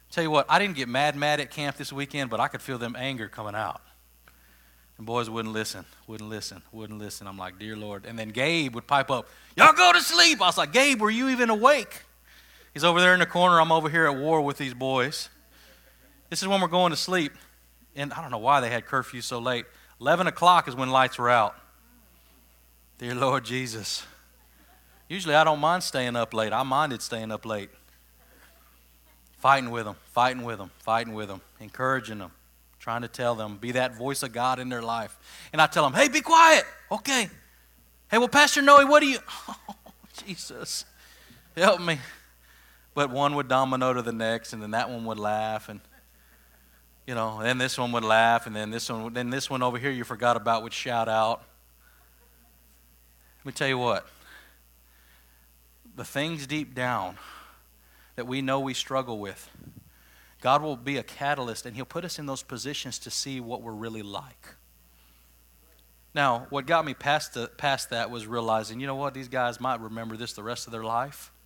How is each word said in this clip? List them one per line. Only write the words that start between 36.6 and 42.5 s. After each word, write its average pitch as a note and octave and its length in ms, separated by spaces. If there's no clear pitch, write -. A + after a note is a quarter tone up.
"Okay." A3 380
"Hey, G#3 60
well, A#3+ 140
Pastor C#4+ 320
Noe, C#4 240
what D4 140
do D4 60
you," C4 120
<laughs> - 160
oh, - 280
Jesus, - 640
help F3+ 280
me. D#3+ 180